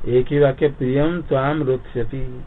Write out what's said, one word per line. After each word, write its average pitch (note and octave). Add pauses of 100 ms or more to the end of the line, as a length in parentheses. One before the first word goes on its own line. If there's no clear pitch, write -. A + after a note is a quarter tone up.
एक B2
ही C#3+
वाक्य C#3+
प्रियम C#3+
त्वाम C#3+
रोचति B2+